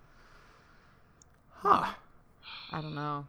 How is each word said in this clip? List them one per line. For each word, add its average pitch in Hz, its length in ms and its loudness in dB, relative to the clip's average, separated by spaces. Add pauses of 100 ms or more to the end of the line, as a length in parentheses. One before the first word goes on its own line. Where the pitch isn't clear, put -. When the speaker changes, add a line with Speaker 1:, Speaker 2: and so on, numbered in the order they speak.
(1600)
Speaker 1:
Huh. - 320 6 (800)
Speaker 2:
I 165 100 -2
don't 151 140 -4
know. 147 340 -2